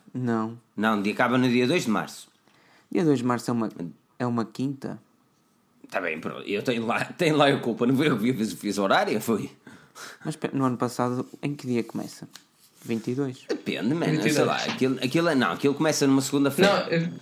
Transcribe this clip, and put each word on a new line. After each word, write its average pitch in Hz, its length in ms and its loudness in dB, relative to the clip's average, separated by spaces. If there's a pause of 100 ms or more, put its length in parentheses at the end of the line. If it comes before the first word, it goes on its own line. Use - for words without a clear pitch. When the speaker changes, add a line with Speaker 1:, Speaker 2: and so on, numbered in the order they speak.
(140)
Speaker 1:
Não. 117 440 -2 (160)
Speaker 2:
Não, 104 280 2
dia, 101 100 0
acaba 123 240 2
no 127 120 4
dia 123 180 4
dois 156 180 0
de 120 60 -4
março. 87 380 -6 (640)
Speaker 1:
Dia 190 140 0
dois 147 140 4
de 117 60 -4
março 123 260 -2
é - 20 2
uma, 113 160 0 (500)
é 127 80 -2
uma 117 200 0
quinta? 123 520 -6 (920)
Speaker 2:
Tá 101 100 -2
bem, 82 200 -4
pronto. 69 260 -8
Eu 101 160 -2
tenho 117 220 -2
lá, 110 240 0
<laughs> - 80 -14
tenho 156 200 2
lá 143 120 6
a 135 100 4
culpa. 120 280 0
Não 131 100 4
foi 147 120 4
eu 135 100 0
que 113 160 0
fiz, 104 200 -2
fiz 101 240 -4
o 104 40 2
horário, 131 380 2
foi. - 300 -2 (760)
Speaker 1:
Mas 156 120 -6
pe-, - 160 -6
no 135 120 0
ano 127 120 2
passado, 123 500 -2 (160)
em 143 120 -4
que 143 120 -12
dia 120 160 0
começa? - 460 -10 (560)
Vinte 120 280 -4
e - 20 -4
dois? 131 240 -4 (100)
Speaker 2:
Depende, 92 460 -2
man, 165 120 -2
Speaker 3:
Vinte 156 100 2
e - 60 2
dois. 110 120 2
Speaker 2:
sei 151 100 2
lá. 82 120 0
Aquilo, 120 460 0
aquilo 160 260 2
é, 160 60 2
não, 113 180 2
aquilo 139 220 0
começa 147 320 2
numa 135 140 6
segunda-feira. 139 640 4
Speaker 3:
Não, - 60 -8
eu, 165 180 0 (140)